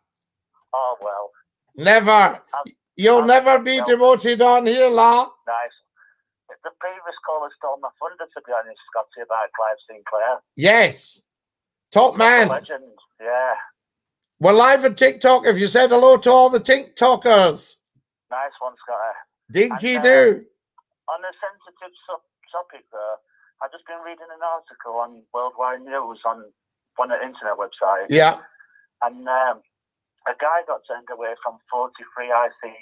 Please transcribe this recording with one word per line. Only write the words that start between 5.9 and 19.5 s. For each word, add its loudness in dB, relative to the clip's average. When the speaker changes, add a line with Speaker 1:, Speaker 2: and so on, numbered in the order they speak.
Speaker 1:
The -16
previous -14
caller -8
stole -10
my -12
thunder, -14
to -18
be -10
honest, -10
Scotty, -10
about -6
Clive -4
Sinclair. -6
Speaker 2:
Yes. -2
Top 2
Speaker 1:
What -10
a -14
Speaker 2:
man. 4
Speaker 1:
legend, -10
yeah. -4
Speaker 2:
We're 2
live 4
on 0
TikTok. 2
If 2
you -2
said 2
hello 6
to 0
all 6
the 0
TikTokers. 2
Speaker 1:
Nice -10
one, -10
Scotty. -8